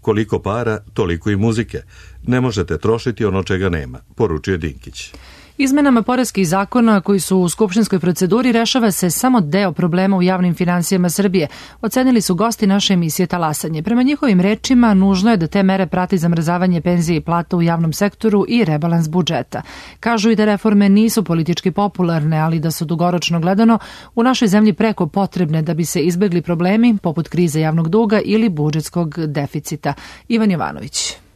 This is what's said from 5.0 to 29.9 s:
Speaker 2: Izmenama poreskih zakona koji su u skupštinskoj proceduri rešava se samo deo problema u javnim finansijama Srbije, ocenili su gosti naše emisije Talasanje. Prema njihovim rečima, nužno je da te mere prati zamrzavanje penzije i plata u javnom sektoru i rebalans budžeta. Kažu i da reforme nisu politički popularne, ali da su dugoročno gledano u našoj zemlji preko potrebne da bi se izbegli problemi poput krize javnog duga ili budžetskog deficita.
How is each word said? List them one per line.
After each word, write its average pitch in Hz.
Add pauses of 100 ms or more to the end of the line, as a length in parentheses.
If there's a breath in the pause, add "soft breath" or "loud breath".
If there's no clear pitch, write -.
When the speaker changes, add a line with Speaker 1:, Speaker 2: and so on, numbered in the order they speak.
Speaker 2:
Izmenama 277
poreskih 240
zakona 202
koji 196
su 190
u 180
skupštinskoj 196
proceduri 185
rešava 226
se 180
samo 254
deo 180
problema 185
u 180
javnim 180
finansijama 180
Srbije, 185 (320 loud breath)
ocenili 254
su 185
gosti 220
naše 196
emisije 175
Talasanje. 156
Prema 240
njihovim 262
rečima, 226
nužno 196
je 226
da 165
te 202
mere 190
prati 180
zamrzavanje 170
penzije 175
i 151
plata 170
u 170
javnom 165
sektoru 202
i 233
rebalans 165
budžeta. 156 (380 loud breath)
Kažu 226
i 220
da 214
reforme 208
nisu 214
politički 165
popularne, 165
ali 160
da 160
su 160
dugoročno 170
gledano 202 (360 loud breath)
u 233
našoj 247
zemlji 214
preko 208
potrebne 165
da 160
bi 160
se 160
izbegli 175
problemi 202
poput 165
krize 156
javnog 160
duga 214
ili 226
budžetskog 156
deficita. 147 (340 loud breath)